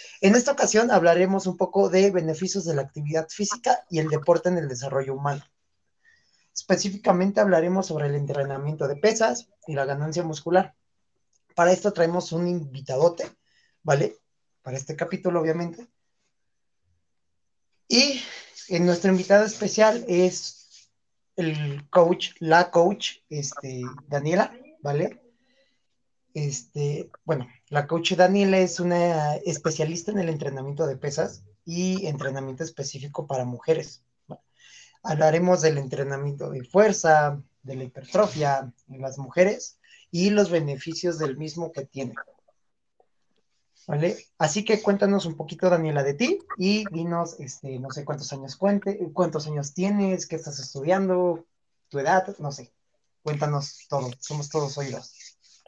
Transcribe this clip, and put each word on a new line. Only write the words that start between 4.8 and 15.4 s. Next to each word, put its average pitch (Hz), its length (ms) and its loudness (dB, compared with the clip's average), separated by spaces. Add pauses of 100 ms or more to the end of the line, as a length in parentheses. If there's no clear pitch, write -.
humano. 143 260 -4 (1120)
Específicamente 190 840 0
hablaremos 185 460 2
sobre 147 200 -4
el 143 80 -2
entrenamiento 143 720 -4
de 143 80 -2
pesas 226 540 0 (180)
y 156 80 -8
la 139 120 -2
ganancia 151 360 -4
muscular. 170 540 -2 (800)
Para 175 160 6
esto 196 200 2
traemos 175 380 0
un 170 160 -2
invitadote, 147 840 0 (540)
¿vale? 151 360 0 (440)
Para 131 140 -10
este 135 180 -10
capítulo, 175 460 -2